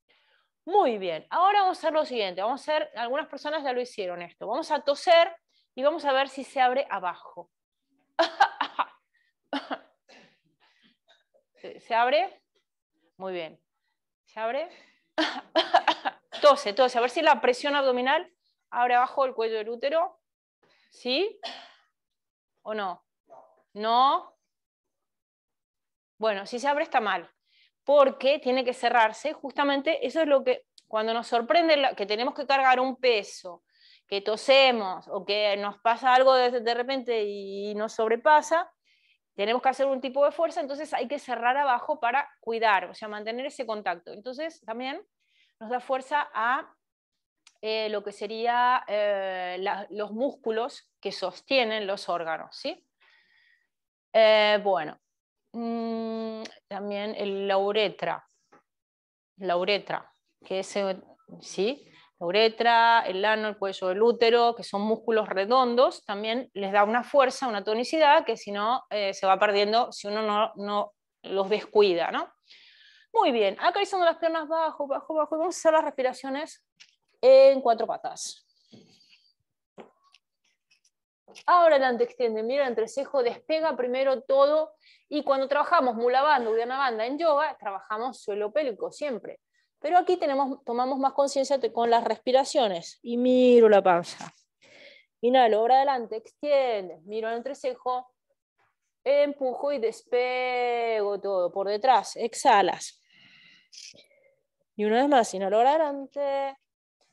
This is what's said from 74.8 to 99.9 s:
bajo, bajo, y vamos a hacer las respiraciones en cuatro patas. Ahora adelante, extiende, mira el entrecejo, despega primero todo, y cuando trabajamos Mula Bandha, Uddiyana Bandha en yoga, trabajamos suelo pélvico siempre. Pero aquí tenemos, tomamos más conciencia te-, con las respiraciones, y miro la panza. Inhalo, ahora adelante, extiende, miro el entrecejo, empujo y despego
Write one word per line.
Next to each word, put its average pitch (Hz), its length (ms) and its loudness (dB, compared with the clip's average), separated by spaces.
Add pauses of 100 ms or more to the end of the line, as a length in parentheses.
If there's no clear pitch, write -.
bajo, 277 260 -8
bajo, 311 220 -2
y 311 40 -4
vamos 330 160 -4
a - 40 -12
hacer 320 140 4
las 311 100 4
respiraciones 269 800 -6 (560)
en 269 400 8
cuatro 233 260 2
patas. - 580 -10 (3000)
Ahora 339 300 6
adelante, 254 280 2
extiende, 226 400 -2
mira 269 200 0
el 262 60 -2
entrecejo, 240 540 -2
despega 311 540 -2
primero 262 460 0
todo, 294 500 2 (340)
y 285 160 -4
cuando 269 240 0
trabajamos 269 480 2
Mula 247 260 2
Bandha, 269 280 2
Uddiyana 233 280 -2
Bandha 233 280 -2
en 277 120 -6
yoga, 302 400 0
trabajamos 214 640 -8
suelo 208 300 -6
pélvico 226 400 -4
siempre. - 480 -10 (400)
Pero 339 180 2
aquí 359 200 2
tenemos, 277 480 -2
tomamos 254 340 -4
más 269 140 0
conciencia 277 460 0
te-, 226 120 -4
con 233 180 0
las 233 140 4
respiraciones, 233 1000 0
y 233 160 -6
miro 247 520 8
la 202 120 8
panza. 175 520 0 (880)
Inhalo, 233 380 4
ahora 240 180 4
adelante, 254 400 0
extiende, 226 880 -2
miro 220 240 -6
el 233 80 -4
entrecejo, 254 760 -8 (920)
empujo 285 680 0
y 285 80 -4
despego 240 1400 -2